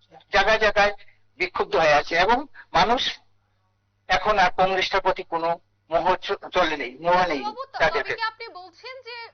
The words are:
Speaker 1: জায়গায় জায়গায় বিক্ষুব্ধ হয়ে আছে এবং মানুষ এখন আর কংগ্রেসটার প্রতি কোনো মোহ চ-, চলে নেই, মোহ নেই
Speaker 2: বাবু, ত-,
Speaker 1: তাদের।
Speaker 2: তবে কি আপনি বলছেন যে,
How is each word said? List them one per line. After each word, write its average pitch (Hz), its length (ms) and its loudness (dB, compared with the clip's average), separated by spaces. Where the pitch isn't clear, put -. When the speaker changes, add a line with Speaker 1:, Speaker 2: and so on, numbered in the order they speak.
Speaker 1:
জায়গায় 208 260 2
জায়গায় 202 340 2
বিক্ষুব্ধ 185 380 -4
হয়ে 160 180 4
আছে 151 220 0
এবং 226 300 2
মানুষ 208 460 2
এখন 202 320 2
আর 180 180 4
কংগ্রেসটার 190 440 0
প্রতি 190 220 -2
কোনো 170 360 -4
মোহ 170 260 2
চ-, - 380 -8
চলে 160 240 0
নেই, 131 200 -8
মোহ 175 300 2
নেই 143 140 -4
Speaker 2:
বাবু, 508 240 -10
ত-, - 140 -16
Speaker 1:
তাদের। - 240 0
Speaker 2:
তবে - 100 -6
কি 453 80 -8
আপনি 440 260 -8
বলছেন 370 540 -18
যে, 466 320 -16